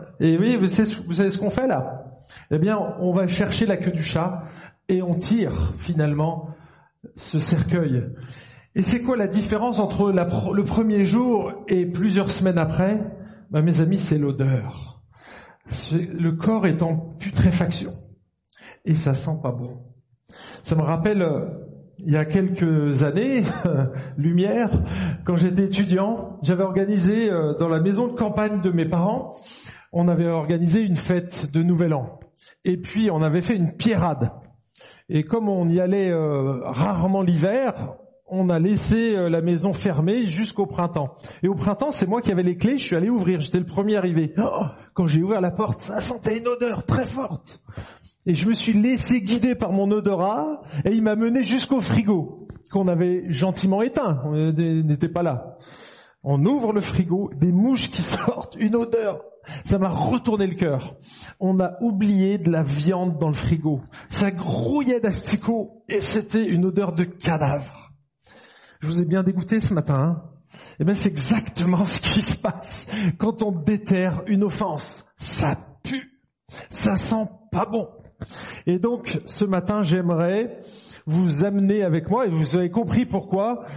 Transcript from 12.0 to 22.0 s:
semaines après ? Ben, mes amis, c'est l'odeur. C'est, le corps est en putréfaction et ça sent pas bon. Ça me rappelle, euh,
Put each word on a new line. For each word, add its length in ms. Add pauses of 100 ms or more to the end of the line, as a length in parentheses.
semaines 280
après ? 400 (520)
Ben, 100
mes 220
amis, 160
c'est 180
l'odeur. 840 (680)
C'est, 300
le 340
corps 340
est 140
en 160
putréfaction 960 (920)
et 100
ça 200
sent 280
pas 100
bon. 300 (800)
Ça 140
me 60
rappelle, 400
euh, 240 (540)